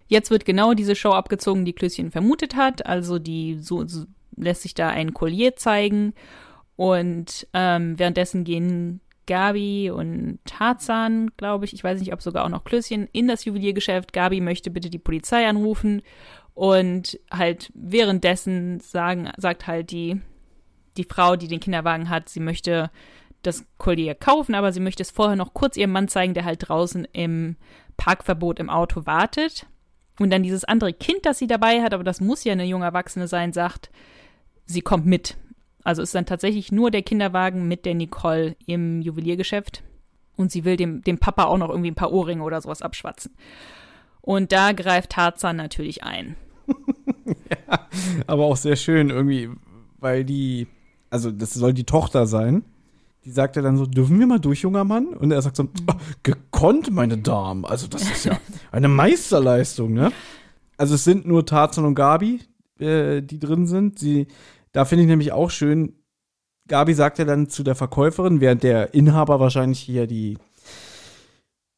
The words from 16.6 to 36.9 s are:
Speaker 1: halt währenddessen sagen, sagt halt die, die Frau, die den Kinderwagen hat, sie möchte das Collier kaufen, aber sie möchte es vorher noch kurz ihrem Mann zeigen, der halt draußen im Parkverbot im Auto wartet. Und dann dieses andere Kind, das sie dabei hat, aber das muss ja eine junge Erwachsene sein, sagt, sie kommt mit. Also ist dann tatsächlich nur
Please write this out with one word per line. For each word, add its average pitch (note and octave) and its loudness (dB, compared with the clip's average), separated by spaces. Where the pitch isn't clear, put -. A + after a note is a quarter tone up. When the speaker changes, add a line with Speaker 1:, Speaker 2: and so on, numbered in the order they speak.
Speaker 1:
halt F3 -2
währenddessen F3+ 0
sagen, F3 -4
sagt F3 -4
halt E3+ -6
die, E3+ -6
die F3+ -6
Frau, F3+ 2
die E3+ -10
den E3 -8
Kinderwagen E3 -4
hat, E3 -4
sie - -10
möchte E3 -2
das F3 -4
Collier D#3+ 0
kaufen, C#4 0
aber G3+ 0
sie F3+ -4
möchte F#3 -4
es - -12
vorher G#3 2
noch F#3 -6
kurz - -2
ihrem G3+ 0
Mann F#3+ 0
zeigen, F#3 0
der F3 -4
halt E3+ -6
draußen F3 -2
im E3 -4
Parkverbot F3 -2
im E3 -6
Auto E3+ -2
wartet. A3 -2
Und G3 2
dann F#3+ 2
dieses F#3 -4
andere G#3+ 0
Kind, F#4+ -4
das D4 0
sie B3+ -4
dabei A3+ 2
hat, A3 0
aber F3+ -4
das F3+ -4
muss A3 -2
ja A3+ 0
eine F#3 -2
junge F3+ -2
Erwachsene F3+ -4
sein, F3 -2
sagt, F3 -4
sie F3 -4
kommt E3+ 0
mit. F3+ 0
Also E3 -2
ist - -6
dann F3 -2
tatsächlich G3 -4
nur A3+ 2